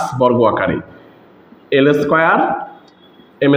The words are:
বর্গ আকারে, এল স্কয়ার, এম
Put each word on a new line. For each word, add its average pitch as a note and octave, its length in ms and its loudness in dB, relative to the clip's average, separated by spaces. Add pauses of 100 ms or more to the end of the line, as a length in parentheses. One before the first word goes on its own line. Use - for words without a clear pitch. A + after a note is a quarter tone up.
(200)
বর্গ B2 200 2 (120)
আকারে, F2+ 260 -2 (1000)
এল C#3 100 4 (140)
স্কয়ার, E3+ 380 0 (1040)
এম C#3 120 4